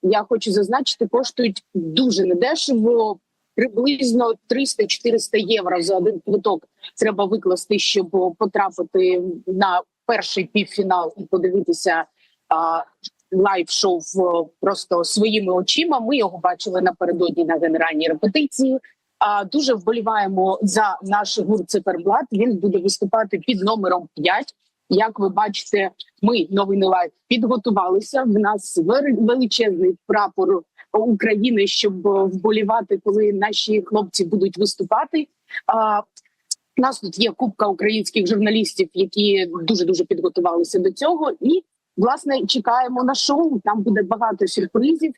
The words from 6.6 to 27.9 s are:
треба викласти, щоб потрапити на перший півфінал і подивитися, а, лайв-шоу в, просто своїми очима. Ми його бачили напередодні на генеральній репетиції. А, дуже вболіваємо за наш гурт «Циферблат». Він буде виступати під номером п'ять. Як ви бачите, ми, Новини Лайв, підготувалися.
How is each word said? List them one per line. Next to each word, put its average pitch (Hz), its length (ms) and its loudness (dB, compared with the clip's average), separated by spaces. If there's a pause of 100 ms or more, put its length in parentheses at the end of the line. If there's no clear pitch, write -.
треба 202 280 0
викласти, 190 540 0
щоб 180 600 0
потрапити 185 840 0 (260)
на 185 340 0 (240)
перший 202 400 -2
півфінал 185 720 -2
і 196 60 -12
подивитися, 175 800 0 (440)
а, 165 340 0 (480)
лайв-шоу 190 680 0
в, 175 460 -2 (160)
просто 185 420 -2
своїми 208 500 0
очима. 277 460 0
Ми 240 180 -2
його 190 200 -2
бачили 180 440 -2
напередодні 170 640 0
на 165 100 0
генеральній 160 520 0
репетиції. 262 720 0 (400)
А, 208 260 0
дуже 269 280 0
вболіваємо 196 880 0
за 202 420 0
наш 202 360 -2
гурт 190 300 0
«Циферблат». 196 600 0
Він 220 260 2
буде 190 200 0
виступати 196 600 0
під 208 240 -2
номером 190 540 -2
п'ять. 180 400 -2 (340)
Як 214 300 0
ви 196 100 2
бачите, 202 640 -2 (300)
ми, 202 280 2
Новини 196 360 2
Лайв, 180 260 2 (160)
підготувалися. 214 960 0